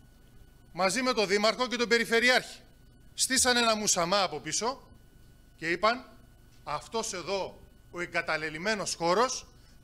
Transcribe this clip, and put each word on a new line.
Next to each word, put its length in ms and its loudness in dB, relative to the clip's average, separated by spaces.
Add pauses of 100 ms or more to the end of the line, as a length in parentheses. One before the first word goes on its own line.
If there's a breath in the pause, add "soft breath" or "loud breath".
(720)
μαζί 300 0
με 100 2
τον 140 0
Δήμαρχο 400 2
και 100 -4
τον 120 -2
Περιφερειάρχη. 720 2 (540)
Στήσανε 440 2
ένα 180 2
μουσαμά 460 2
από 180 -2
πίσω 480 -6 (680)
και 140 -4
είπαν, 340 0 (600)
«Αυτός 480 -6
εδώ 460 -6 (320)
ο 100 -8
εγκαταλελειμμένος 920 -4
χώρος 520 2 (380 soft breath)